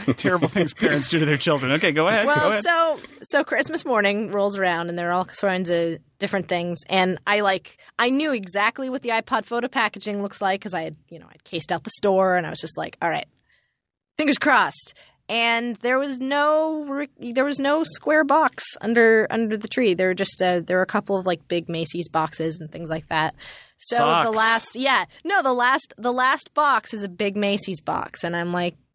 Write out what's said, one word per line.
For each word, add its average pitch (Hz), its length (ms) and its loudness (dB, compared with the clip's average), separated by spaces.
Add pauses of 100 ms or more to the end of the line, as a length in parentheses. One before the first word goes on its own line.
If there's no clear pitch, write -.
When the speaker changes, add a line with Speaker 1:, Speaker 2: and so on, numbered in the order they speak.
(160)
Speaker 1:
terrible 180 320 0
things 175 260 0
parents 147 360 0
do 165 100 2
to 156 80 4
their 147 100 2
children. 135 360 0
Okay, 165 180 2
go 156 160 2
ahead. 214 180 2
Speaker 2:
Well, 294 140 4
Speaker 1:
Go 302 100 2
ahead. 311 140 0
Speaker 2:
so, 330 360 2 (220)
so 294 220 0
Christmas 302 420 -2
morning 208 460 0
rolls 202 260 0
around, 175 320 0
and 175 80 -6
there 175 120 -2
are 175 40 0
all 180 120 0
kinds 185 440 -2
of 170 300 0 (180)
different 196 300 -4
things, 175 320 -2 (100)
and 185 380 2
I, 208 140 2
like, 190 360 -2 (220)
I 240 100 2
knew 285 240 2
exactly 214 560 -2
what 254 140 -6
the 240 60 -6
iPod 226 360 -2
photo 240 220 -4
packaging 214 560 -4
looks 196 180 -8
like, 196 200 0
'cause 190 120 -10
I 170 80 -4
had, 156 140 -8 (140)
you 165 100 -18
know, - 120 -20
I'd - 120 -20
cased - 280 -8
out 131 120 -4
the - 80 -8
store, 190 440 2
and 170 120 0
I - 20 -6
was 160 100 -6
just - 200 -6
like, 165 200 -8
"All 170 120 0
right, 151 160 -6 (880)
fingers 302 220 0
crossed." 220 560 2 (340)
And 233 480 0
there 254 220 0
was 269 220 -4
no 302 640 0
re-, 277 460 -8
there 262 100 2
was 277 160 -2
no 294 240 2
square 311 400 2
box 294 400 2 (160)
under, 226 500 4
under 220 280 -2
the 214 100 -10
tree. 226 260 2
There 185 140 2
were 185 60 2
just, 185 280 -2
uh, 180 200 2
there 175 160 -2
were 185 60 2
a - 40 2
couple 196 300 -2
of, 185 80 -6
like, 180 240 -2
big 175 180 -2
Macy's 165 400 -4
boxes 160 540 -2
and 151 100 -14
things 165 180 -12
like 160 200 -8
that. 160 260 0 (400)
So - 220 -2
the 240 260 4
Speaker 1:
Socks. 220 140 2
Speaker 2:
last, 226 400 2
yeah, 254 260 2 (220)
no, 381 180 2
the 269 100 2
last, 247 440 2
the 240 160 -2
last 262 400 0
box 277 400 2
is 208 100 -6
a 196 60 -8
big 196 260 -4
Macy's 202 460 -2
box, - 420 -6
and 170 140 -4
I'm 175 160 -4
like, 175 220 -2 (200)